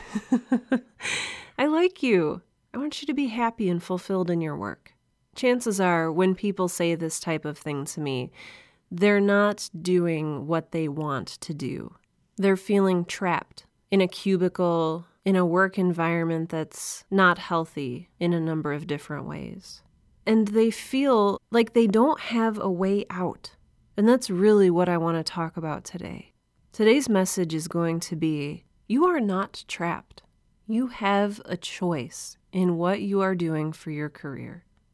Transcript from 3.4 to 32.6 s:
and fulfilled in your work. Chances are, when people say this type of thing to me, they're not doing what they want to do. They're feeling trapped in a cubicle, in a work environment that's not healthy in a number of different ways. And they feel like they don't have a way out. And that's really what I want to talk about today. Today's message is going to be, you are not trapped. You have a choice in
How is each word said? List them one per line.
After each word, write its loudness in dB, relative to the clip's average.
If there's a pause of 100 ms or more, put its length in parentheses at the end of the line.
and 0
fulfilled -4
in 0
your -6
work. -12 (420)
Chances 0
are, 2
when 4
people -2
say 0
this -4
type -4
of -8
thing -6
to -8
me, -4 (580)
they're 2
not 2 (100)
doing 0
what -4
they -2
want -4 (140)
to -8
do. -8 (420)
They're 4
feeling 2
trapped -6 (280)
in 6
a 4
cubicle, 0 (180)
in 4
a 4
work 2
environment 0
that's -8
not 4
healthy -6
in 0
a 0
number -2
of -6
different -8
ways. -14 (440)
And 4
they 4
feel 2 (120)
like 2
they 6
don't 4
have -2
a -2
way 0
out. -6 (440)
And 6
that's 4
really 6
what 4
I 2
want 0
to -6
talk -6
about -8
today. -14 (400)
Today's 4
message 2
is -4
going -2
to -8
be, -4 (240)
you 2
are 2
not -2
trapped. -8 (420)
You -2
have 0
a -6
choice -6 (140)
in 0